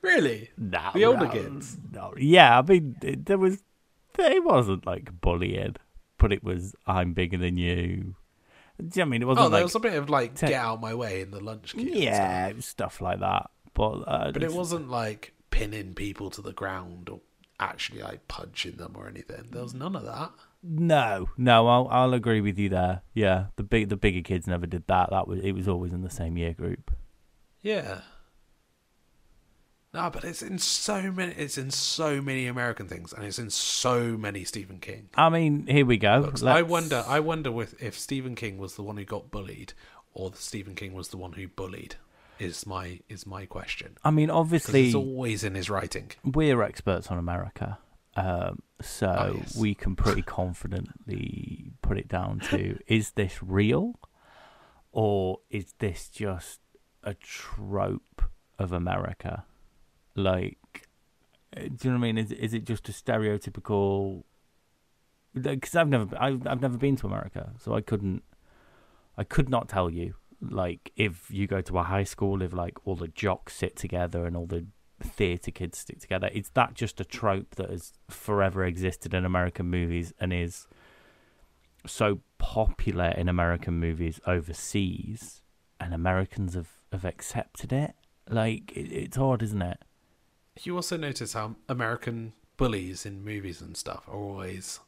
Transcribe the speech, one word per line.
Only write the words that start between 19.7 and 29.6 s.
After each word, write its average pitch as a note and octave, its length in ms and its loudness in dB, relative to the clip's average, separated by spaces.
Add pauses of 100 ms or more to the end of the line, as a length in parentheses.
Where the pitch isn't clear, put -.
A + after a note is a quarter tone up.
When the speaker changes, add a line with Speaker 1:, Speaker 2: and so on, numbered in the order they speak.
Speaker 1:
none D#3 220 -6
of C3+ 80 -8
that. A#2 260 -8 (320)
Speaker 2:
No, D3+ 720 4
no, A#2+ 300 8
I'll, B2 240 6
I'll B2+ 240 4
agree A2+ 260 4
with G2+ 160 0
you G2+ 120 0
there. F2+ 340 0 (120)
Yeah, F#2+ 320 4 (100)
the G2+ 80 -4
big, G#2+ 240 2
the G2+ 80 -2
bigger F#2 260 2
kids F2 240 -2
never F2 200 -2
did E2+ 200 -6
that. F2+ 240 4
That F#2 160 0
was, F#2 140 -4
it G2 120 -2
was F#2 140 -2
always F2+ 260 0
in F2+ 100 -4
the F#2 80 -6
same E2 260 -4
year E2+ 160 -2
group. - 400 -4 (720)
Speaker 1:
Yeah. F3+ 400 -4 (1900)